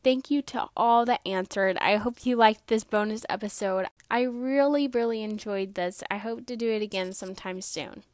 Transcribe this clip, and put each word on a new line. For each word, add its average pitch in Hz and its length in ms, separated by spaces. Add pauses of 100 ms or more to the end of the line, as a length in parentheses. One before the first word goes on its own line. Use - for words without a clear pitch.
Thank 262 280
you 285 120
to - 320
all 233 300
that 240 200
answered. 190 540
I 202 180
hope 233 280
you 247 120
liked 220 300
this 220 160
bonus 214 460
episode. 202 580 (220)
I 240 120
really, 277 680
really 233 340
enjoyed 202 540
this. 180 340
I 202 80
hope 226 280
to 247 100
do 226 160
it 214 100
again 190 300
sometime 190 500
soon. - 420 (100)